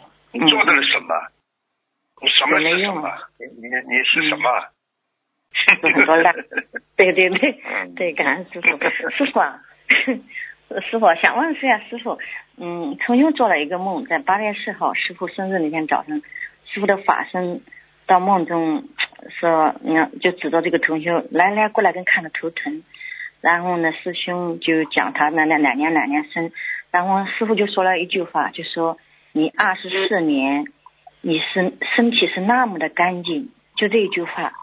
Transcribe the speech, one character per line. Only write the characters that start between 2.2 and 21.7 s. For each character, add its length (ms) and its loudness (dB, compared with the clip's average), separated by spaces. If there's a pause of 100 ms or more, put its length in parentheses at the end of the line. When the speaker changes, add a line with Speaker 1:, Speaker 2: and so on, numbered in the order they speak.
Speaker 1:
你 60 0
什 180 2
么 140 2
是 20 0
什 60 0
么？ 20 2
Speaker 2:
也 60 2
没 40 0
用 220 -4
啊。 160 -8 (200)
Speaker 1:
你， 80 -14 (440)
你 140 2
是 240 2
什 80 0
么？ 140 0 (120)
Speaker 2:
嗯。 1200 -4
怎 80 4
么 140 4
说 120 6
烂？ 160 6 (340)
Speaker 1:
<laughs> 300 -18
Speaker 2:
对， 160 6
对， 160 4
对。 360 0
Speaker 1:
嗯。 320 -8
Speaker 2:
对， 160 -2
感 240 0
恩 160 -10
师 80 -12
父。 80 0 (420)
师 220 0
父 80 2
啊， 200 0 (280)
<laughs> 920 -4
师 200 -4
父， 200 6
想 180 2
问 140 0
一 40 -4
下 240 2 (100)
师 80 -8
父， 220 -6 (360)
嗯， 420 -6
重 180 2
新 160 6
做 160 2
了 100 4
一 100 -2
个 100 -4
梦， 280 -4
在 140 -2
八 200 2
月 140 -2
四 160 -6
号， 240 -2
师 180 -4
父 140 -8
生 260 -6
日 60 0
那 120 0
天 180 -4
早 160 0
上， 180 -6 (440)
师 120 -10
父 80 0
的 120 4
法 260 0
身 380 -4 (440)
到 120 6
梦 280 2
中 420 -2 (500)
说， 440 4
你 120 0
看， 240 0
就 140 0
指 180 -6
着 100 2
这 100 -2
个 80 -4
同 240 -2
修 280 0
，“来， 200 4
来， 180 2
过 160 0